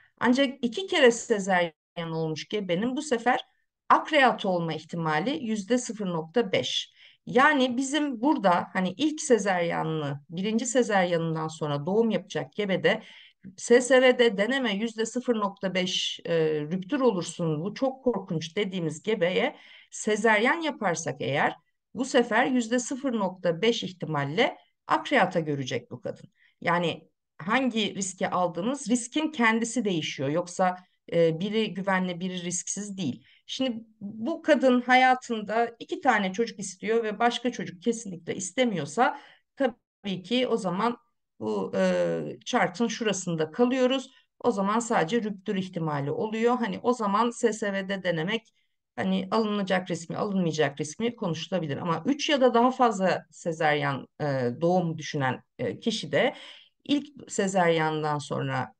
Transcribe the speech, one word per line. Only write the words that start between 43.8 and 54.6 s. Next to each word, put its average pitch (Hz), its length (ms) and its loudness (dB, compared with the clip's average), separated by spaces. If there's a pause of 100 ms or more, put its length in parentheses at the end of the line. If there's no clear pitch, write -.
O 254 100 0
zaman 196 280 2
sadece 214 440 0
rüptür 208 320 -4
ihtimali 160 560 -2
oluyor. 220 480 0
Hani 190 240 -2
o 247 100 2
zaman 220 380 0
S 226 220 0
S 214 200 -4
V 196 160 -4
D 196 140 -4
denemek 180 520 -2 (420)
hani 190 340 -2
alınacak 202 600 0
risk 165 200 -6
mi, 165 60 -8
alınmayacak 160 640 0
risk 147 200 -8
mi 233 160 -2
konuşulabilir. 160 600 -4
Ama 165 300 -2
üç 285 220 0
ya 285 120 2
da 240 140 4
daha 240 160 4
fazla 196 600 2
sezaryen, 147 760 -2 (140)
e, 151 40 -4 (360)